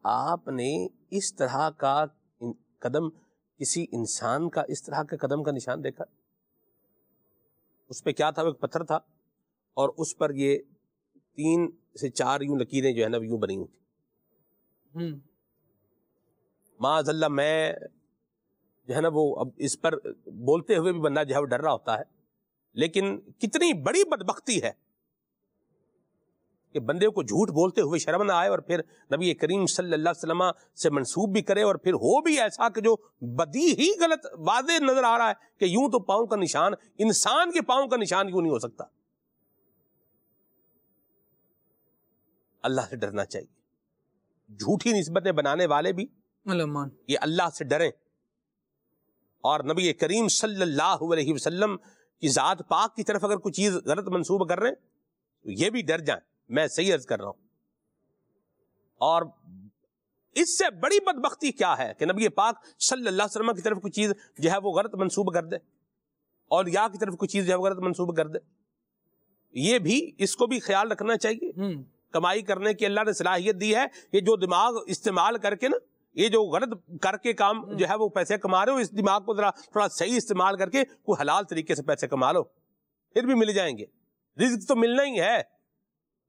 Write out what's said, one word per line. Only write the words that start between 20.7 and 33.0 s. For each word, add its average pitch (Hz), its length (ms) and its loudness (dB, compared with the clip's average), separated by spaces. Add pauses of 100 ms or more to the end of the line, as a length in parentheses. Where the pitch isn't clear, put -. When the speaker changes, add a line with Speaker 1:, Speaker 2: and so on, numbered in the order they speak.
Speaker 1:
ہوئے 175 160 2
بھی 175 100 -2
بندہ 151 220 0
جو 131 120 -4
ہے 143 40 2
وہ 147 60 0
ڈر 123 160 -2
رہا 151 100 2
ہوتا 113 260 -2
ہے، 135 60 -8 (680)
لیکن 190 480 0
کتنی 302 520 0
بڑی 180 300 0
بدبختی 247 600 -2
ہے 110 80 -2 (2000)
کہ 147 60 -4
بندے 156 280 0
کو 202 160 0
جھوٹ 131 260 2
بولتے 180 320 2
ہوئے 156 180 0
شرم 170 240 0
نہ 202 80 2
آئے، 180 180 2
اور 190 100 0
پھر 170 220 -2 (360)
نبی 170 160 0
کریم 180 320 0
صلی 175 280 -2
اللہ 156 160 0
علیہ 165 220 -4
وسلم 180 120 2 (320)
سے - 140 0
منسوب 151 440 -2
بھی 208 80 2
کرے، 202 200 0
اور 202 140 2
پھر 185 180 0
ہو 170 280 4
بھی 311 180 2
ایسا 226 300 0
کہ 220 120 -2
جو 220 140 6 (260)